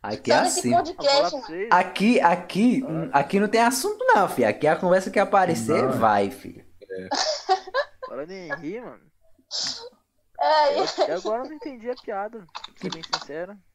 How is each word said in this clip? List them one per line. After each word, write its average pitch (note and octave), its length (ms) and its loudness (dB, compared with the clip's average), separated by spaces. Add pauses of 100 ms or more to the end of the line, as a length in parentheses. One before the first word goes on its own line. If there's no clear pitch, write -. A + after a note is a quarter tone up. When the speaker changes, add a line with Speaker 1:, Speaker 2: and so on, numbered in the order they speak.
Speaker 1:
Aqui G#2+ 300 -4
é - 60 6
Speaker 2:
Só - 60 4
nesse F4+ 160 0
Speaker 1:
assim. - 100 -2
Speaker 3:
Eu - 60 4
vou - 100 2
Speaker 2:
podcast, C#4+ 320 0
Speaker 3:
falar D#4+ 120 2
pra - 100 -4
Speaker 2:
mano. - 80 -12
Speaker 3:
vocês. F3+ 240 -8
Speaker 1:
Aqui, F#3 500 4
aqui, F3+ 640 2 (300)
Speaker 3:
Ah. C#3 60 4
Speaker 1:
aqui F#3+ 200 0
não G#3+ 80 2
tem A3+ 140 2
assunto F4+ 440 0
não, A3 240 4
filho. A2+ 180 2
Aqui A2 200 0
a D#3+ 80 4
conversa F#3 360 2
que G#3 80 0
aparecer, F3 640 2
Speaker 4:
Não. - 80 0
Speaker 1:
vai, G#2 400 4
filho. - 340 -16 (240)
Speaker 4:
É. F#3+ 200 -10 (960)
Speaker 3:
Para - 180 -8
de F#3 300 -14
rir, E3+ 260 -10
mano. B2+ 200 -16 (1400)
Speaker 2:
Ai, D4 380 2
Speaker 3:
Eu, F4+ 40 0
Speaker 2:
ai. F#4 40 0 (180)
Speaker 3:
até - 100 -2
agora G#3+ 300 -4
eu C4+ 60 -10
não D#4 60 -14
entendi B3+ 340 -12
a B3 60 -6
piada, A3 440 -10 (140)
pra - 240 -16
ser F#3 140 -8
bem E3 120 -12
sincero. F3+ 540 -8 (180)